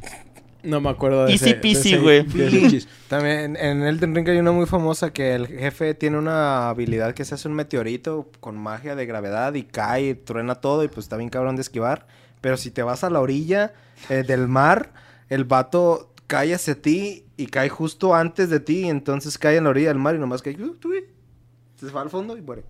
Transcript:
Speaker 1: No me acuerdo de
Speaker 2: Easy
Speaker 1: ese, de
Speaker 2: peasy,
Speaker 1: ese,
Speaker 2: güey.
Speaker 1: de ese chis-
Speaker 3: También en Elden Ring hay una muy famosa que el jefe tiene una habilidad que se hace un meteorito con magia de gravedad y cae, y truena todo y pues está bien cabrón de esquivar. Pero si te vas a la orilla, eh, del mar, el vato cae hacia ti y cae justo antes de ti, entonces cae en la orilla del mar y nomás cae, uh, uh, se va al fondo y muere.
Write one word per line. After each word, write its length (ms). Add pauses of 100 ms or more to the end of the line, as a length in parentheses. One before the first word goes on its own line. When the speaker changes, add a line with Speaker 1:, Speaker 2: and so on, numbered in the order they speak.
(640)
Speaker 1:
No 180
me 100
acuerdo 360
de 60
Speaker 2:
Easy 120
Speaker 1:
ese, 100
de 60
Speaker 2:
peasy, 320
Speaker 1:
ese, 60
Speaker 2:
güey. 260
Speaker 1:
de 240
ese 200
chis- 200 (180)
Speaker 3:
También 500
en 280
Elden 320
Ring 120
hay 100
una 120
muy 160
famosa 460
que 240
el 100
jefe 480
tiene 240
una 520
habilidad 440
que 100
se 120
hace 100
un 80
meteorito 720 (120)
con 180
magia 380
de 100
gravedad 480
y 80
cae, 460
y 60
truena 420
todo 260
y 60
pues 180
está 100
bien 140
cabrón 240
de 80
esquivar. 440 (340)
Pero 160
si 160
te 100
vas 220
a 60
la 100
orilla, 540 (360)
eh, 160
del 220
mar, 440 (360)
el 160
vato 680 (140)
cae 260
hacia 300
ti 420 (120)
y 100
cae 220
justo 480
antes 340
de 80
ti, 300
entonces 500
cae 200
en 60
la 60
orilla 180
del 100
mar 180
y 20
nomás 240
cae, 180
uh, 100 (140)
uh, 80 (840)
se 140
va 100
al 80
fondo 260
y 60
muere. 280